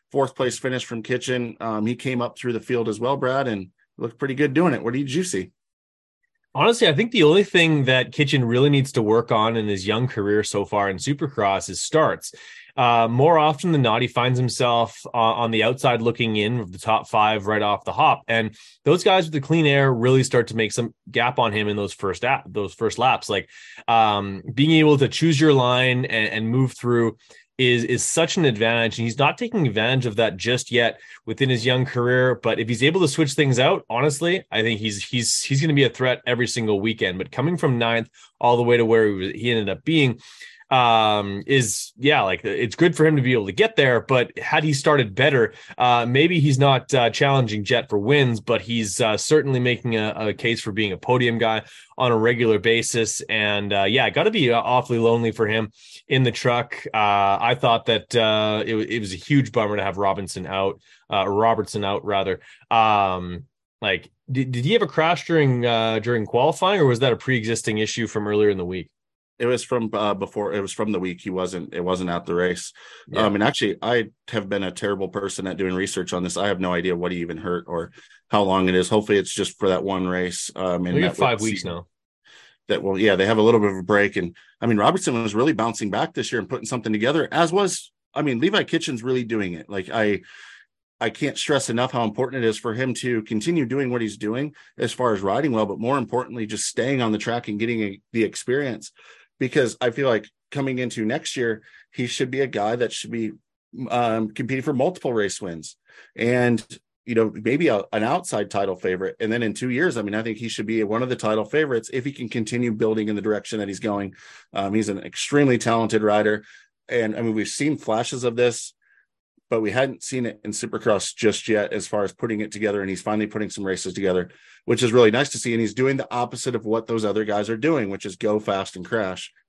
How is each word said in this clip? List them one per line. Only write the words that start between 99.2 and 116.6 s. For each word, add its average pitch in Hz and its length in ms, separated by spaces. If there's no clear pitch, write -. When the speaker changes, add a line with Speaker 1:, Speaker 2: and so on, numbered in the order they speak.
Speaker 1:
Because 131 440
I 123 80
feel 135 180
like 107 220
coming 135 300
into 120 240
next 123 320
year, 113 260
he 123 160
should 127 240
be 131 80
a 135 80
guy 110 300
that 117 160
should - 180
be, 113 220
um, 113 400
competing 131 340
for 151 80
multiple 143 400
race 104 300
wins 85 340
and, 120 500
you 120 100
know, 110 180
maybe 147 240
a, 107 240
an 110 100
outside 117 480
title 98 280
favorite. 92 420
And 110 100
then 120 140
in 104 100
two 127 180
years, 135 260
I 110 60
mean, 101 120
I 110 80
think 113 140
he 117 100
should 110 180
be 110 200
one 110 180
of 123 60
the 120 80
title 107 260
favorites 135 480
if 131 140
he 143 80
can 120 160
continue 120 420
building 110 380
in 104 80
the 101 40
direction 107 380
that 101 80
he's 95 140
going. 101 340
Um, 98 200
he's 107 140
an 98 120
extremely 143 580
talented 113 440
rider. 107 440